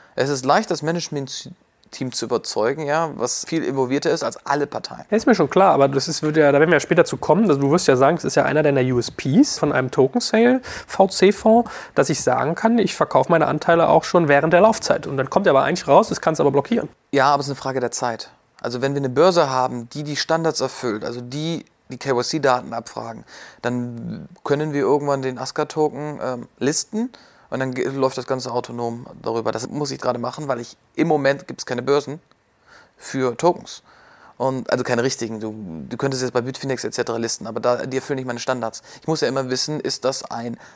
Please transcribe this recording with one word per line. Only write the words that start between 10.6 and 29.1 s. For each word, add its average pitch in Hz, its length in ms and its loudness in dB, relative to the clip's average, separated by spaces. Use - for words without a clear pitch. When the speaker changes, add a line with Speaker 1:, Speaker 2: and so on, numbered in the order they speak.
Speaker 2:
V-C-Fonds, 208 840 4
dass - 160 2
ich 147 120 -2
sagen 127 320 0
kann, 226 240 2
ich - 160 0
verkaufe 135 380 2
meine 160 140 4
Anteile 160 420 2
auch 160 160 4
schon 170 240 2
während 143 240 4
der 175 80 8
Laufzeit. - 460 2
Und 139 100 -6
dann 135 140 -2
kommt 196 160 2
er 180 40 4
aber 135 120 6
eigentlich 139 260 -2
raus, 147 220 6
das - 100 -4
kannst 160 180 0
du 160 40 2
aber 143 80 4
blockieren. 143 400 0
Speaker 1:
Ja, 139 200 4
aber 143 80 2
es 135 60 -6
ist 139 60 -4
eine 131 40 -8
Frage 131 240 -4
der 120 100 -2
Zeit. 117 400 -6
Also 120 220 -6
wenn 139 100 0
wir 139 80 -2
eine 139 80 -2
Börse 160 400 4
haben, 127 400 -2
die 147 160 -10
die 147 120 -8
Standards 160 440 -2
erfüllt, 123 440 -4
also 120 180 -10
die 147 420 -6
die 131 100 -12
K-Y-C-Daten 127 720 0
abfragen, 113 520 -12
dann 117 640 -6
können 151 280 -2
wir 143 100 -2
irgendwann 139 400 0
den 127 160 -6
aska-Token, 147 840 -4
ähm, 120 260 -8
listen 214 520 -2
und 131 100 -6
dann 131 160 -4
ge-, 127 140 -4
läuft 135 280 -2
das 123 120 -8
Ganze 127 240 -4
autonom 120 540 -6